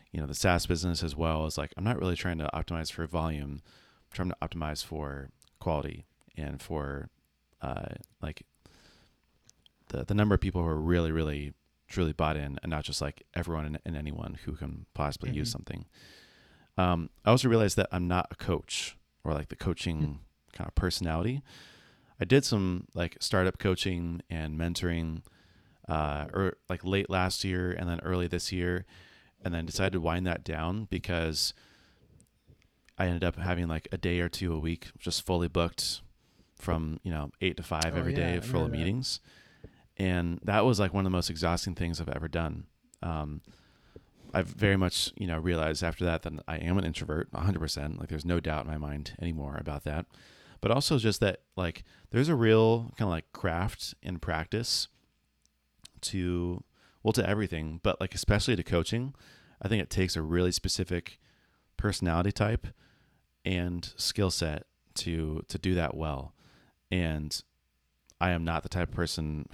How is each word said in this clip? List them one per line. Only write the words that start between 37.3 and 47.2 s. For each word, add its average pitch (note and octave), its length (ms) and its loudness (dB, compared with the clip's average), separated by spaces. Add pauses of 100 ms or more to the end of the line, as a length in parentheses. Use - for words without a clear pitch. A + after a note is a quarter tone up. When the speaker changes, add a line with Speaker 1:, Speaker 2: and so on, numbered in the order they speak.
Speaker 1:
eight F#2 180 0
to F2 40 -8
five D#2+ 320 -2
Speaker 2:
Oh, F2 40 -2
Speaker 1:
every E2+ 140 0
Speaker 2:
yeah, - 40 0
Speaker 1:
day E2+ 200 2
Speaker 2:
I E2+ 40 -2
Speaker 1:
full F2+ 240 0
of D2+ 60 0
Speaker 2:
remember D2 80 -4
that. - 0 -
Speaker 1:
meetings. G2+ 420 -2 (800)
And F2 460 0
that G#2 200 4
was, A#2+ 160 4
like, F#2 140 2
one G2 120 2
of F#2 40 2
the F#2 60 2
most F2 140 0
exhausting E2+ 440 0
things E2+ 260 -2
I've D#2 80 -6
ever D#2+ 200 -4
done. D#2+ 380 -4 (360)
Um, D2+ 400 -4 (920)
I've F2+ 140 0
very G2 280 4
much, - 400 2
you G2 100 -4
know, E2 120 0
realized D#2+ 440 2
after E2 240 0
that E2 160 0
that D#2+ 100 -6 (160)
I E2 80 -4
am E2 220 2
an F2+ 60 2
introvert, D#2+ 480 -2